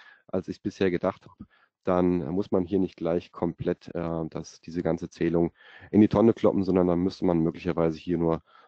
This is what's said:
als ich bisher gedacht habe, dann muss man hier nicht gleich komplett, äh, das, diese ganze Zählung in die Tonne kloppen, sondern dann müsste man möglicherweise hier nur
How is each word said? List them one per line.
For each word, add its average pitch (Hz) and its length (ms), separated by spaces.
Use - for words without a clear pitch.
als 92 220
ich - 140
bisher 98 280
gedacht 87 380
habe, - 180
dann 90 460
muss 95 200
man 92 140
hier 95 140
nicht 90 180
gleich 85 360
komplett, - 640
äh, 82 360
das, - 320
diese 85 200
ganze 82 280
Zählung 85 420
in 104 100
die 104 80
Tonne 107 240
kloppen, 98 320
sondern 90 220
dann 87 140
müsste 92 260
man 87 120
möglicherweise 82 600
hier 87 200
nur 82 240